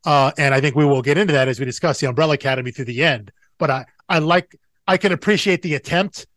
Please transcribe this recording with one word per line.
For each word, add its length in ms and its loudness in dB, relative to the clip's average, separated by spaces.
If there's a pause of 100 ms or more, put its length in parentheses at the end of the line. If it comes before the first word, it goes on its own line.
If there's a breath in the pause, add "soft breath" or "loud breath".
Uh, 320 4
and 160 2
I 80 2
think 120 0
we 120 4
will 160 2
get 160 2
into 160 2
that 140 2
as 100 -4
we 80 -4
discuss 340 -4
the 80 -2
Umbrella 240 0
Academy 380 -2
through 160 -10
the 180 -4
end. 260 -2 (280)
But 120 -2
I, 140 -4 (240)
I 120 2
like, 360 0 (300)
I 100 2
can 160 0
appreciate 500 0
the 120 -4
attempt. 520 -4 (100)